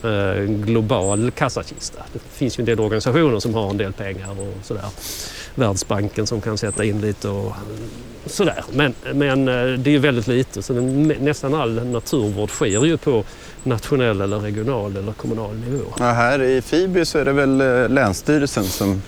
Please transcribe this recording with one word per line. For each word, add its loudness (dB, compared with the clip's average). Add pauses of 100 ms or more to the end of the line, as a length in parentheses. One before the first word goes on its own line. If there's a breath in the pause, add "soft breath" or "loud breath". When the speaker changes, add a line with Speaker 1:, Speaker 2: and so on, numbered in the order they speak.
Speaker 1:
eh, 0
global 0
kassakista. -6 (140)
Det -10 (120)
finns -2
ju -2
en 0
del 2
organisationer 2
som -2
har 0
en -2
del -2
pengar -8
och -10
sådär. -6 (680 loud breath)
Världsbanken 0
som -2
kan -4
sätta -2
in 0
lite -2
och -4 (720)
sådär. 0 (100)
Men, 2 (200)
men, 4
eh, 2
det 2
är 6
ju 6
väldigt 2
lite, 0
så -4
den, 2
nästan 0
all 0
naturvård 0
sker 2
ju 4
på 2 (400 loud breath)
nationell 2
eller -2
regional -2
eller -4
kommunal -4
nivå. -4 (160)
Speaker 2:
Ja, 0
här 4
i 4
Fiby 2
så -2
är 2
det 2
väl, 4
eh, 4
Länsstyrelsen 2
som 0